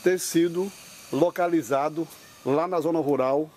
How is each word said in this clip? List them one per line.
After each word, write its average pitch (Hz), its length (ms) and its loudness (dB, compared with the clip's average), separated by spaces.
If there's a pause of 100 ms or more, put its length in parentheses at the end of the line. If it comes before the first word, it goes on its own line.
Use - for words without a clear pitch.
ter 180 160 2
sido 175 500 0 (400)
localizado 156 960 0 (380)
lá 151 240 0
na 180 100 -2
zona 165 220 0
rural 139 560 0